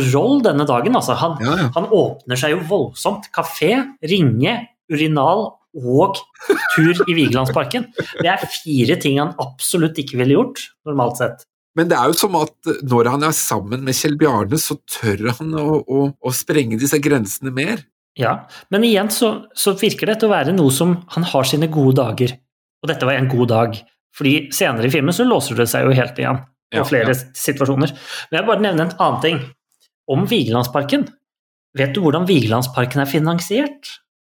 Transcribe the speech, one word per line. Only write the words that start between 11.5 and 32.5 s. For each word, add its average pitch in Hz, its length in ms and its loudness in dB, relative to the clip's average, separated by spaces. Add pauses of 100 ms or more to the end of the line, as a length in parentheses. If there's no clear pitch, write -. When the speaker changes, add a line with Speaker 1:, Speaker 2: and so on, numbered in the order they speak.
Speaker 2:
Men 165 120 2
det 170 80 2
er 127 160 2
jo 165 80 0
som 202 160 0
at - 380 -4 (100)
når 120 300 4
han 143 100 0
er 156 140 0
sammen 117 500 -4
med 131 80 -2
Kjell 151 240 -2
Bjarne, 127 400 2
så - 160 -4 (160)
tør 107 460 -2
han 160 180 -8
å, 151 240 0
å, 135 220 0 (100)
å 127 240 -6
sprenge 131 460 0
disse 143 180 0
grensene 131 560 -2
mer. 165 300 -4 (340)
Speaker 1:
Ja, 117 140 2 (420)
men 208 80 4
igjen 214 320 2
så, 226 140 2 (260)
så - 240 0
virker 202 320 0
det 214 80 0
til 220 80 2
å 202 60 4
være 156 240 2
noe 139 180 4
som 175 220 2 (180)
han 165 160 0
har 131 160 2
sine 156 240 0
gode 135 300 4
dager. 123 340 -2 (480)
Og 160 80 -4
dette 139 160 -2
var 139 140 2
en 131 100 0
god 120 220 2
dag. 110 260 0 (400)
Fordi 143 160 2 (160)
senere 123 380 0
i - 20 2
filmen 156 240 2
så 240 80 0
låser 185 320 2
det 117 160 2
seg 127 160 2
jo 135 80 6
helt 127 240 0
igjen 131 240 -2
på - 380 -6
Speaker 2:
Ja, - 60 0
Speaker 1:
flere 123 280 2
Speaker 2:
ja. 131 60 -6 (180)
Speaker 1:
situasjoner. 139 560 0
Men - 400 -10
jeg 180 80 0
vil 226 80 2
bare 208 160 2
nevne 170 220 0
en - 100 -8
annen 135 240 0
ting. 160 160 0 (720)
Om 165 160 2
Vigelandsparken. 135 800 0 (720)
Vet 135 160 0
du 202 80 0
hvordan 165 240 2
Vigelandsparken 127 800 0